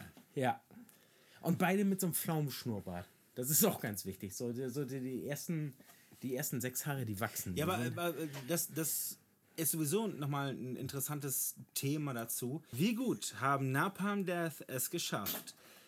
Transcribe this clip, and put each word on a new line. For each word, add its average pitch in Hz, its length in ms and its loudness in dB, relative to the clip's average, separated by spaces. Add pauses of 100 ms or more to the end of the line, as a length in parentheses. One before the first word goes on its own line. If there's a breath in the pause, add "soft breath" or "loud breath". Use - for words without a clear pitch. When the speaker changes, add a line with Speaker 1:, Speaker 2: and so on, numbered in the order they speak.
(360)
Speaker 1:
Ja. 127 260 2 (800 loud breath)
Und 165 160 4
beide 190 260 6
mit 196 160 4
so 185 80 2
einem 160 60 0
Pflaumenschnurrbart. 120 960 -2 (240)
Das 127 160 -2
ist 160 160 6
auch - 160 2
ganz 104 240 -4
wichtig. 95 300 -6
So, 120 180 -2
die, 127 160 -4
so 139 160 -2
die, 135 140 -6
die 127 280 -4
ersten 151 460 -2 (500 loud breath)
die 127 120 -2
ersten 135 260 0
sechs 123 240 -2
Haare, 135 200 0
die 104 140 -2
wachsen. 98 360 -2
Speaker 2:
Ja, 151 100 2
Speaker 1:
Die 190 60 2
Speaker 2:
aber, 123 120 2
Speaker 1:
sind 123 140 -2
Speaker 2:
aber, 170 220 0
äh, 160 80 -4 (200)
das, 165 260 0
das - 440 0 (380)
ist 160 160 2
sowieso 165 360 2
nochmal 139 440 0
ein 127 240 -4
interessantes 139 800 -2 (180)
Thema 143 400 0
dazu. 120 480 -2 (100)
Wie 180 240 4
gut 208 440 0
haben 135 320 4
Napalm 196 540 2
Death 175 420 -2
es 127 220 -2
geschafft, - 680 -2 (320 loud breath)